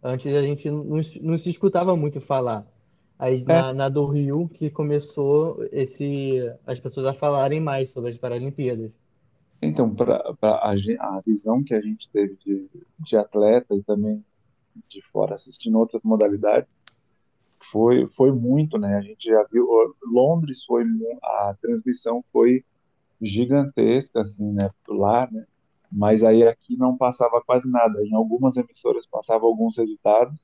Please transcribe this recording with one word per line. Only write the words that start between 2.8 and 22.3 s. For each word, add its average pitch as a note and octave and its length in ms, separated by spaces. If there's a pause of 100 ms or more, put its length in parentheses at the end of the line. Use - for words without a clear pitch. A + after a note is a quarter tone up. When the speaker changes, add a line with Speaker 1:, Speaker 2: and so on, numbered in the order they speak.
Speaker 1:
Aí B2+ 220
Speaker 2:
É. B2+ 40
Speaker 1:
na, C3 280
na C3+ 160
do C#3+ 160
Rio C#3+ 420
que D#3 220
começou D3 960 (100)
esse, C#3 680 (260)
as B2 140
pessoas - 260
a C3+ 80
falarem C#3+ 460
mais C3+ 320
sobre A#2+ 180
as A#2 80
Paralimpíadas. B2 760 (680)
Speaker 2:
Então, A2 320
pra, - 420
pra - 300
a G#2 120
gen-, A2 220
a F#2+ 200
visão A2 420
que C3+ 120
a A2 80
gente G#2+ 280
teve G2+ 280
de, G2 300 (300)
de D3+ 200
atleta G#2+ 580
e G2+ 80
também G#2+ 400 (640)
de - 140
fora G#2 340
assistindo - 420
outras A2+ 240
modalidades, G#2+ 680 (1000)
foi, A#2+ 380
foi C#3 240
muito, C#3 460
né? G2+ 180
A G2+ 60
gente G#2 280
já A2 220
viu, A#2 180
ó, A#2 220 (100)
Londres C3+ 640
foi A#2+ 220
mu-, A2+ 360
a G2+ 400
transmissão A3+ 600 (100)